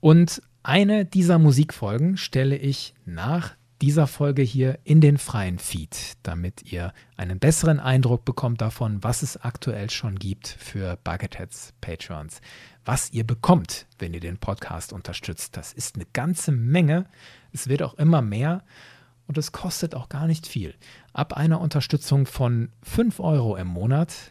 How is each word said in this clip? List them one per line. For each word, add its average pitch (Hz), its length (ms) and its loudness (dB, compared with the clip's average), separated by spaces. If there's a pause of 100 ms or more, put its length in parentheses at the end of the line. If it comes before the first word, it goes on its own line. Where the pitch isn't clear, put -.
Und 165 420 6 (200)
eine 202 420 4
dieser 175 340 4
Musikfolgen 147 760 4
stelle 135 400 0
ich 139 380 -6 (100)
nach 104 500 -4 (280)
dieser 147 240 4
Folge 143 360 0
hier 131 420 0
in 156 160 8
den 143 180 8
freien 92 400 -4
Feed, - 640 -10
damit 87 500 -8
ihr 87 200 -6 (240)
einen 92 220 -6
besseren 160 400 4
Eindruck 127 460 2
bekommt 117 360 -4
davon, 110 440 -4
was 120 180 -2
es - 140 -8
aktuell 110 540 -6
schon 98 280 -6
gibt 98 300 -8
für 92 560 -8
Bucketheads - 760 -10
Patrons, 80 600 -12 (440)
was - 280 -4
ihr 113 120 -2
bekommt, 117 600 0 (120)
wenn 85 160 -8
ihr 85 60 -10
den 87 180 -8
Podcast - 540 -8
unterstützt. - 640 -12
Das - 160 -14
ist - 240 -10
eine 98 180 -10
ganze 156 380 -2
Menge. 151 540 2 (460)
Es 131 160 -10
wird 139 140 0
auch 131 120 -6
immer 156 280 4
mehr 127 420 -2 (600)
und 147 100 -6
es 156 160 -6
kostet - 420 -6
auch 123 140 -10
gar 143 180 -4
nicht 160 200 -2
viel. 85 280 -8 (380)
Ab - 220 -6
einer 160 260 2
Unterstützung 143 640 0
von 120 440 -2 (120)
fünf - 380 0
Euro 131 360 0
im 90 120 -6
Monat 117 460 0 (160)